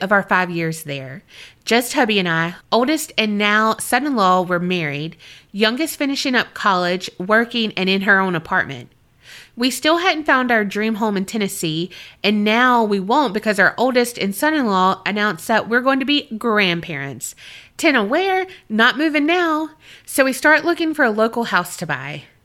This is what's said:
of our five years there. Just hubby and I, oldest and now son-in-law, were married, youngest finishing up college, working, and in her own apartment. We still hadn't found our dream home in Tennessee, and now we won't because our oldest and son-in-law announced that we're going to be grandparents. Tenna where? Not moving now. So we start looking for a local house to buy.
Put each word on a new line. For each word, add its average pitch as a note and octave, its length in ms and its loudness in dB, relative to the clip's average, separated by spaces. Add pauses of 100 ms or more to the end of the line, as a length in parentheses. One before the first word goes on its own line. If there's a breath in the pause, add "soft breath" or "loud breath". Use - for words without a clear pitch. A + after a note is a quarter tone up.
of G3 100 -2
our G3 100 4
five F#3 280 0
years E3 320 -4
there. C#3 400 -12 (420 loud breath)
Just B3 280 0
hubby A3 260 2
and F3+ 100 0
I, E3 280 -2 (160)
oldest C4 460 0
and G#3+ 200 0
now G#3+ 380 2
son-in-law, A3+ 680 2
were F3 160 -2
married, E3 580 -4 (360 loud breath)
youngest A#3 440 -2
finishing C#4 380 -2
up - 200 -2
college, F3+ 640 0
working, A3 540 0
and F#3+ 160 -2
in F#3+ 140 0
her G3 160 4
own F#3+ 160 0
apartment. D#3 560 -4 (680 loud breath)
We B3 140 0
still D#4 280 0
hadn't E4+ 260 -2
found B3+ 260 2
our A3 140 2
dream G#3 320 -4
home G#3 200 -2
in F#3+ 100 -2
Tennessee, F3+ 640 -4 (340 loud breath)
and G#3 200 2
now A#3 380 4
we G#3 160 2
won't G#3+ 360 0
because G#3+ 240 -2
our F#3 180 4
oldest B3 400 0
and G3 180 -4
son-in-law G3+ 680 0
announced G#3 440 -2
that G#3+ 200 0
we're A#3+ 140 2
going C4+ 180 0
to C4+ 60 -2
be C#4+ 300 -2
grandparents. E3+ 1000 -2 (420 loud breath)
Tenna C#4 260 2
where? F#4 440 0 (220 loud breath)
Not A3+ 300 2
moving D4 280 0
now. D#4+ 440 0 (360 loud breath)
So - 180 0
we C4 80 2
start D4+ 320 4
looking E4 300 0
for D4+ 100 2
a A#3 60 4
local A3+ 340 0
house F3+ 320 -2
to E3+ 100 -8
buy. C#3+ 380 -8 (200)